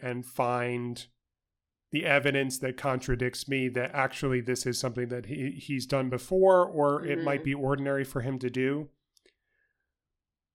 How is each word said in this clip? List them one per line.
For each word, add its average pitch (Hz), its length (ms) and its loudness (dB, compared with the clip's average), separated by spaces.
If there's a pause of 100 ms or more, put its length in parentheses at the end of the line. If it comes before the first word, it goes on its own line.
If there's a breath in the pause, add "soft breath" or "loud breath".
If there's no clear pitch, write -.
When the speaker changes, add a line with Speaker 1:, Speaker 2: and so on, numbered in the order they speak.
Speaker 1:
and 123 240 -6
find 120 800 -2 (840)
the 151 120 -2
evidence 139 540 2
that 127 180 -4
contradicts 127 720 -2
me 131 200 0
that 123 260 -2
actually 131 460 0
this 123 260 -2
is 123 100 -2
something 123 320 -4
that 120 180 -8
he, 135 260 -6
he's 127 340 -6
done 135 240 0
before, 185 560 6
or 147 380 0
it 143 180 -2
might 143 180 0
Speaker 2:
Mm-hmm. - 40 -10
Speaker 1:
be 139 100 0
ordinary 139 480 0
for 131 200 -4
him 127 180 -4
to 123 100 -2
do. 135 380 -2 (1700)